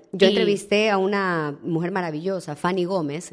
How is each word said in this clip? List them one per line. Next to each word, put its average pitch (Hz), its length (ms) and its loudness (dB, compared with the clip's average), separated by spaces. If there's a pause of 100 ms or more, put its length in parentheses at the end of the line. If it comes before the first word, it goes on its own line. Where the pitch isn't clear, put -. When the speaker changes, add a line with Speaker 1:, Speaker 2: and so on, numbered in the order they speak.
(120)
Speaker 1:
yo 190 160 6
Speaker 2:
y 196 40 6
Speaker 1:
entrevisté 202 580 2
a 196 80 2
una 185 680 0
mujer 170 280 -2
maravillosa, 170 640 -4
Fanny 180 260 0
Gómez, 170 500 -4